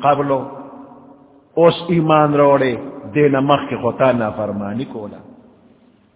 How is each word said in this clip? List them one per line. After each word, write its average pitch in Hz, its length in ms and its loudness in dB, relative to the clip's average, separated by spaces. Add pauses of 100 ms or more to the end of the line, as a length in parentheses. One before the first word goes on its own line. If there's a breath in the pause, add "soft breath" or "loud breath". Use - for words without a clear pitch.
قبل، 143 260 2
اوس - 1500 -4 (120)
ایمان 156 440 2
راوړې، 139 400 4 (400)
دې 147 180 4
نه 135 100 0
مخکې 135 400 0
خو 110 100 -2
تا 131 200 2
نافرماني 107 760 -4
کوله. 101 340 -14 (960)